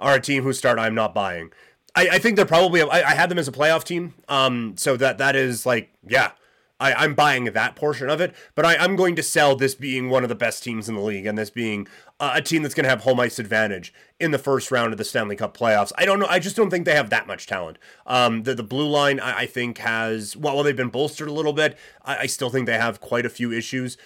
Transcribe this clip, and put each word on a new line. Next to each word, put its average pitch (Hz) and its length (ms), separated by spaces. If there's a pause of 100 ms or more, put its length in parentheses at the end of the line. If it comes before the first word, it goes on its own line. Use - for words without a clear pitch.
are 156 160
a 165 40
team 139 220
whose 131 160
start 117 220
I'm 113 160
not 110 180
buying. 87 380 (420)
I, 180 180
I 185 60
think 214 180
they're 202 100
probably, 170 360
I, 151 280
I 147 40
had 170 140
them 175 100
as 139 100
a 120 40
playoff 151 320
team. 175 300 (140)
Um, 123 480
so 135 200
that, 123 220
that 135 180
is 127 300
like, 120 260 (160)
yeah, 117 220 (480)
I, 131 160
I'm 147 200
buying 139 300
that 110 300
portion 135 340
of 156 120
it, 180 140 (200)
but 156 100
I, 165 120
I'm 180 180
going 185 220
to 156 80
sell 143 320
this 135 180
being 131 340
one 127 140
of 123 60
the 113 80
best 110 260
teams 113 260
in 113 60
the 101 80
league 101 240
and 107 100
this 107 140
being 107 380 (320)
a, 143 160
a 160 40
team 160 220
that's 147 140
gonna 143 120
have 117 140
home 127 160
ice 123 220
advantage 104 520 (280)
in 165 100
the 139 80
first 135 320
round 117 220
of 104 60
the 107 60
Stanley 104 300
Cup 104 200
playoffs. 104 440
I 175 80
don't 196 140
know. 190 60
I 180 120
just 196 160
don't 208 160
think 175 140
they 160 100
have 127 160
that 113 160
much 95 220
talent. 85 280 (300)
Um, 117 380
the, 127 100
the 113 80
blue 131 260
line, 143 300
I, 117 220
I 120 60
think 120 320
has, 113 580
well, 143 180
well, 143 80
they've 143 140
been 127 140
bolstered 147 380
a 147 40
little 151 200
bit. 147 240 (280)
I, 135 140
I 135 80
still 131 240
think 127 160
they 117 120
have 117 220
quite 120 260
a 117 40
few 120 200
issues. 127 560